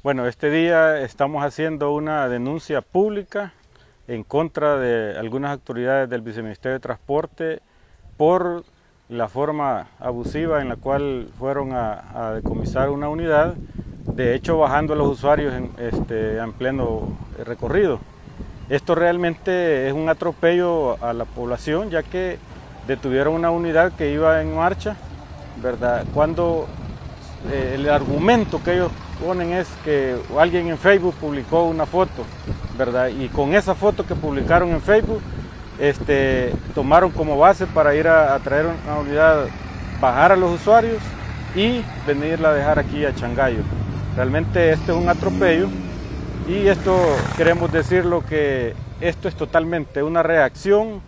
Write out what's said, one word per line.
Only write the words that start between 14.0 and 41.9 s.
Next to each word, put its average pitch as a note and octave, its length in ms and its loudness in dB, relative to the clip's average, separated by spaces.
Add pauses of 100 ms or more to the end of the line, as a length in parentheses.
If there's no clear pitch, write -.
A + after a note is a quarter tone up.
de B2 220 0
hecho E3 200 0
bajando D3 360 2
a D3+ 40 0
los C#3+ 120 2
usuarios C#3 440 2
en, B2+ 260 -6
este, A2 600 -4
en A2+ 140 -6
pleno A#2+ 680 -4 (260)
recorrido. B2 540 0 (720)
Esto D3+ 260 0
realmente E3+ 960 0
es C#3 40 -2
un D#3 160 -2
atropello E3+ 960 0
a A#2 80 -2
la A#2 120 -4
población, B2 680 -4
ya E3 140 -2
que F#3 340 -6 (480)
detuvieron C3+ 480 0
una E3+ 160 0
unidad E3+ 440 2
que D3 180 -2
iba D#3+ 300 4
en D#3 120 -4
marcha, F#3+ 400 -2 (680)
¿verdad? A#2+ 440 -2 (100)
Cuando, E3 540 0 (840)
eh, C3 240 -2
el C#3 160 -2
argumento D3+ 720 2
que F3 120 0
ellos F3+ 180 2 (320)
ponen F3 280 -2
es F3+ 140 -2 (180)
que C3+ 320 0 (220)
alguien E3+ 300 4
en D#3+ 100 -4
Facebook F#3 360 4
publicó D3 500 0
una D#3+ 220 0
foto, F3+ 360 -2 (540)
¿verdad? B2+ 320 0
Y B2 200 -4
con C#3+ 240 0
esa F#3+ 220 2
foto G3 320 0
que F3+ 80 -4
publicaron D#3 540 0
en E3 120 0
Facebook, A3 400 2 (600)
este, C3+ 720 2 (200)
tomaron D#3 380 4
como D3+ 260 -2
base F#3 300 6
para D3 300 4
ir D#3 100 2
a, D#3 300 6
a - 20 0
traer C#3+ 280 0
una D3+ 340 -4
unidad, D3 460 4 (540)
bajar C3+ 300 6
a F#3+ 60 8
los F3+ 240 2
usuarios A3 420 4 (540)
y A#3 260 0 (240)